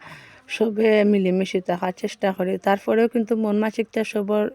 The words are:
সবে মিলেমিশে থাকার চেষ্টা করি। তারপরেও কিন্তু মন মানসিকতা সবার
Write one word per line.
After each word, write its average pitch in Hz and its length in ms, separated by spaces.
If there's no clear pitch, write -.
সবে 220 400
মিলেমিশে 190 580
থাকার 180 360
চেষ্টা - 340
করি। 185 260
তারপরেও 220 500
কিন্তু 226 280
মন 214 220
মানসিকতা 214 460
সবার 208 400